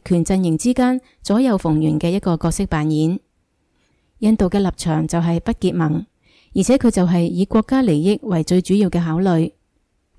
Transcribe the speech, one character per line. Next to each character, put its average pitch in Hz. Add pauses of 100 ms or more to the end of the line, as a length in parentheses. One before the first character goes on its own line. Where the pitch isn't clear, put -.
權 170
陣 190
營 165
之 240
間 254 (220)
左 208
右 247
逢 156
源 156
嘅 170
一 190
個 170
角 165
色 196
扮 156
演。 156 (1000)
印 220
度 196
嘅 202
立 190
場 156
就 170
係 170
不 -
結 -
盟， 160 (480)
而 190
且 247
佢 247
就 180
係 175
以 175
國 220
家 269
利 160
益 202
為 180
最 180
主 185
要 202
嘅 180
考 160
慮。 180 (680)